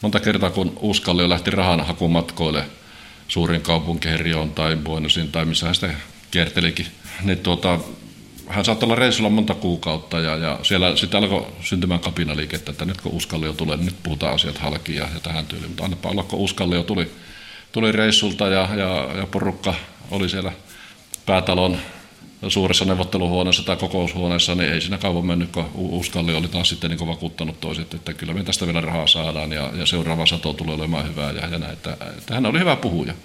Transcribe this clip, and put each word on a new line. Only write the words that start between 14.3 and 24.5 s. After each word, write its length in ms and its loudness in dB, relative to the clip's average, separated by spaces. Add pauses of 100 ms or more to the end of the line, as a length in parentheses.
asiat 220 -2
halki 380 -4
ja, 180 -2
ja 60 -6
tähän 260 -4
tyyliin. 240 -8
Mutta 160 -6
annapa 240 -2
olla, 140 0
kun 160 -4
Uskallio 440 2
tuli, 280 0 (600)
tuli 200 2
reissulta 560 4
ja, 280 4
ja, 420 0
ja 140 -4
porukka 420 0 (380)
oli 180 0
siellä 220 -4 (720)
päätalon 520 4 (720)
suuressa 360 4
neuvotteluhuoneessa 800 2
tai 120 0
kokoushuoneessa, 800 0